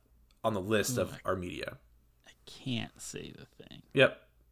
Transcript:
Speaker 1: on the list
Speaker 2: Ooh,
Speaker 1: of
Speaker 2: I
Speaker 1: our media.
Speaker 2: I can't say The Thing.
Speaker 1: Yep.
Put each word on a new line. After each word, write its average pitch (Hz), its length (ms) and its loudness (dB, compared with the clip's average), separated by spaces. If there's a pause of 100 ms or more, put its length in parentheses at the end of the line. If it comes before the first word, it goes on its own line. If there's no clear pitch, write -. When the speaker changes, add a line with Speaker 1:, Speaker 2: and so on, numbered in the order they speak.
(440)
Speaker 1:
on 110 120 2
the 95 60 -2
list 107 360 2
Speaker 2:
Ooh, 101 40 4
Speaker 1:
of 87 120 -2
Speaker 2:
I - 160 -8
Speaker 1:
our 95 60 2
media. 90 420 -6 (500)
Speaker 2:
I - 40 -20 (140)
can't - 560 -6
say - 360 -10
The - 80 -18 (200)
Thing. - 160 -20 (120)
Speaker 1:
Yep. - 280 6 (300)